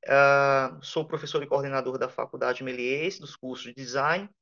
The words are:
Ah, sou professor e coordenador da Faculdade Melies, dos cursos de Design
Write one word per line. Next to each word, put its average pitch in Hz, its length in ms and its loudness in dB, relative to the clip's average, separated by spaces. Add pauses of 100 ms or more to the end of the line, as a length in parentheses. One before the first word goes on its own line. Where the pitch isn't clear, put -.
Ah, 139 760 6
sou 156 240 -4
professor 151 360 -4
e 143 40 -8
coordenador 135 500 -2
da 127 140 -2
Faculdade 123 520 -4
Melies, 131 560 -4
dos 147 160 -16
cursos 127 300 -10
de 120 100 -14
Design 139 540 -2 (140)